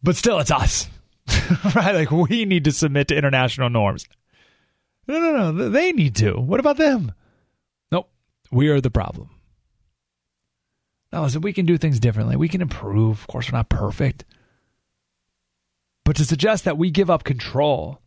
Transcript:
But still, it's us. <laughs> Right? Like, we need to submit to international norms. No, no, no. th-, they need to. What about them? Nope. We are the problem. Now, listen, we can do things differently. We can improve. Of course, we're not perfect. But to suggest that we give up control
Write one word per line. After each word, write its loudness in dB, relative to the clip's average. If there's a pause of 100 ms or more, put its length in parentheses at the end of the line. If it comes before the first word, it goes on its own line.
But 2
still, 2
it's -2
us. 0 (400)
<laughs> 0
Right? 2
Like, 0
we 0
need 0
to 2
submit 0
to 0
international 0
norms. 0 (1000)
No, -4
no, 0
no. -4
th-, -2
they 2
need 0
to. 2
What -2
about 2
them? 0 (800)
Nope. -2 (400)
We 2
are 4
the 0
problem. -6 (1800)
Now, -4
listen, -2
we -4
can 0
do 4
things 0
differently. 0
We 0
can -2
improve. 0
Of -20
course, -8
we're -2
not -2
perfect. -2 (1800)
But 2
to 2
suggest 0
that -2
we 2
give 2
up 2
control -2